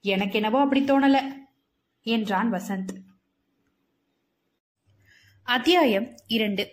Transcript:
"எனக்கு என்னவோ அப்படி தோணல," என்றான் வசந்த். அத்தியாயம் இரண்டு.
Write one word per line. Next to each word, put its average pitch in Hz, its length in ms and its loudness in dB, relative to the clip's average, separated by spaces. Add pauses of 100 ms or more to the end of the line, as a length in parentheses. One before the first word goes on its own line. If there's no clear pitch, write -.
"எனக்கு 196 340 -2
என்னவோ 214 240 0
அப்படி 277 240 2
தோணல," 277 340 2 (880)
என்றான் 220 460 -2
வசந்த். 190 420 -6 (2500)
அத்தியாயம் 254 680 2 (120)
இரண்டு. 214 460 -2